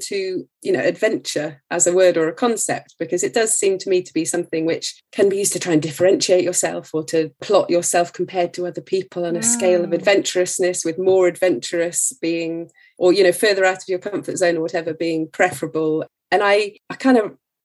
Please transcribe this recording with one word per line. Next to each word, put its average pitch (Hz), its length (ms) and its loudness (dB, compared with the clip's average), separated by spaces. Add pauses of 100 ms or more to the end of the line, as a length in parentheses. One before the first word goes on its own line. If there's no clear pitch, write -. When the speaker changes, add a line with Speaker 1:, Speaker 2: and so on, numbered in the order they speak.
Speaker 1:
to, 190 440 -6 (140)
you 196 100 -2
know, - 80 0
adventure 175 880 -2
as 175 160 0
a 175 60 2
word 180 240 6
or 160 120 0
a 170 40 -4
concept, - 680 -2
because 175 240 -4
it - 120 -2
does 220 240 2
seem 196 180 2
to 190 140 -6
me 180 100 4
to 180 140 -12
be 160 100 0
something 165 400 -4
which - 380 -4 (100)
can 202 160 4
be 196 80 0
used 196 160 -2
to 180 60 -4
try 175 160 -2
and 151 80 4
differentiate 180 640 2
yourself 175 500 -4
or 156 100 -2
to 160 260 -2 (120)
plot 190 260 2
yourself 175 420 0
compared 180 440 -4
to 180 120 -6
other 170 140 -10
people 185 460 -6
on 170 100 -4
a 226 60 -6
scale 185 420 2
of 170 60 -6
Speaker 2:
Mm. 170 60 -2
Speaker 1:
adventurousness, 180 880 0
with 165 160 -4
more 185 300 4
adventurous 175 920 -2
being, 165 480 -4 (260)
or, 175 160 4
you 196 100 4
know, 180 100 6
further 196 340 2
out 185 160 0
of - 60 -18
your 185 100 -4
comfort 185 400 -6
zone 175 180 2
or 160 60 -4
whatever 165 320 -4
being 160 340 -4
preferable. 160 760 -2 (240)
And 190 120 4
I, 202 340 2 (120)
I - 60 -12
kind 254 240 4
of 208 180 -2 (280)